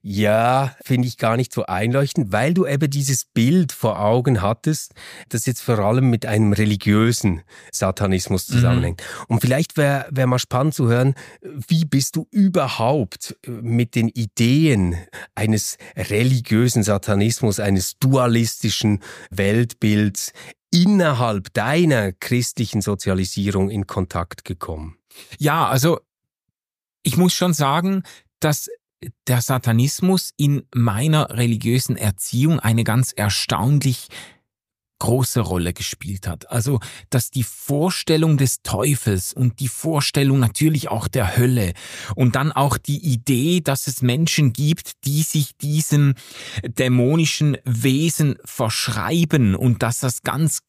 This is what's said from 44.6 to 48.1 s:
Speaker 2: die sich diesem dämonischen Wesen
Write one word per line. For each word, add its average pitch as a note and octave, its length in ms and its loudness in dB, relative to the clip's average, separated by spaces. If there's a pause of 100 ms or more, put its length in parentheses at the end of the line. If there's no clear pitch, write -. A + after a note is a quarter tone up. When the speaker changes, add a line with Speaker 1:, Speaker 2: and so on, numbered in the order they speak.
Speaker 2:
die C#3+ 160 0
sich D3+ 340 -2
diesem D3 600 2 (480)
dämonischen C3 1000 2
Wesen C3+ 800 0